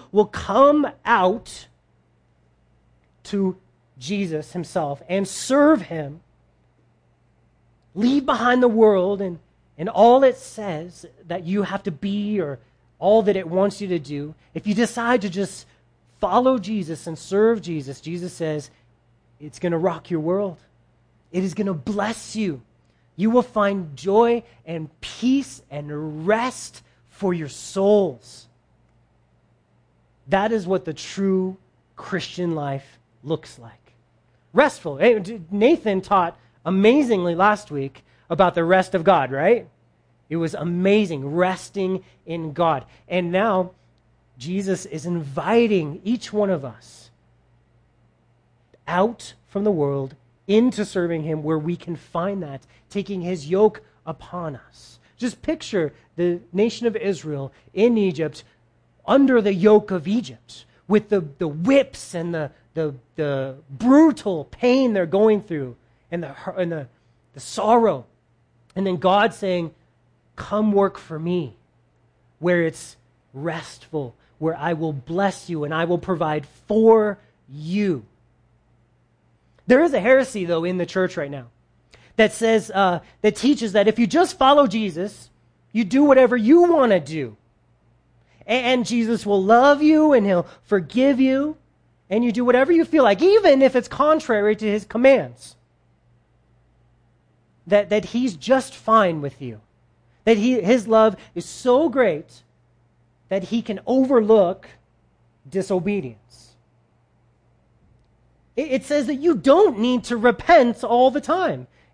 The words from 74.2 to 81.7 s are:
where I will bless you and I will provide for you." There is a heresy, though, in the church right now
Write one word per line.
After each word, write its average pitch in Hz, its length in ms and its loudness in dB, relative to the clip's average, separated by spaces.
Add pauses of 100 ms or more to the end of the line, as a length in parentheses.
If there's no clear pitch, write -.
where 160 180 -4
I 165 180 -4
will 156 180 -6
bless 175 580 -4
you 156 140 -6
and 151 100 -6
I 165 100 -2
will 175 140 0
provide 160 480 -4 (220)
for 214 500 4 (300)
you." 156 560 -4 (1600)
There 254 160 6
is 320 120 2
a 208 60 0
heresy, 254 440 2
though, 165 180 -2
in 185 160 -4
the 175 80 -2
church 180 300 -4
right 143 140 -8
now 135 160 -14 (720)